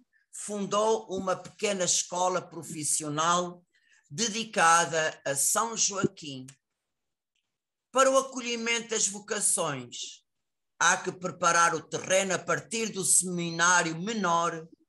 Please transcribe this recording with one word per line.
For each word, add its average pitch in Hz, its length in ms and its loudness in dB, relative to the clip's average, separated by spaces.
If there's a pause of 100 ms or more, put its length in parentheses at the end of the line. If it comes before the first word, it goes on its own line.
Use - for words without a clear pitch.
(320)
fundou 208 760 0
uma 190 260 -2
pequena 196 480 -4
escola 180 580 0
profissional 160 1200 -2 (460)
dedicada 170 1160 2
a 139 100 0
São 220 400 0
Joaquim. 151 720 -4 (1400)
Para 269 180 4
o 269 80 4
acolhimento 233 720 -2
das 220 180 0
vocações, 185 1160 -4 (560)
há 180 180 4
que 185 140 -6
preparar 170 640 2
o 151 60 -4
terreno 185 520 0
a 170 60 0
partir 190 520 -4
do 185 140 -4
seminário 170 960 2
menor 170 680 0 (220)